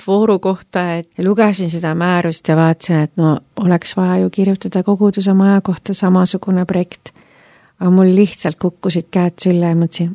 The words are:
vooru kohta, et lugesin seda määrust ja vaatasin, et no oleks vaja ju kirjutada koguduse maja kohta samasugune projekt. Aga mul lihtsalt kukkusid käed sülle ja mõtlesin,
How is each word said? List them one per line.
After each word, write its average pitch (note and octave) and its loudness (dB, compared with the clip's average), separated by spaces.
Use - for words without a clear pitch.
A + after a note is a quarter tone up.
vooru G3+ 2
kohta, F3+ -4
et E3 -10
lugesin G3 0
seda E3 -4
määrust E3+ -2
ja D#3+ 4
vaatasin, E3 2
et D3+ -6
no D#3 2
oleks F3+ 0
vaja F#3 0
ju F#3 0
kirjutada F#3+ -2
koguduse G3 0
maja G3 4
kohta G3 -4
samasugune F#3 0
projekt. - -6
Aga F3+ 0
mul F#3 6
lihtsalt F#3 0
kukkusid F3 -4
käed F3 0
sülle F3 0
ja E3 0
mõtlesin, E3+ -2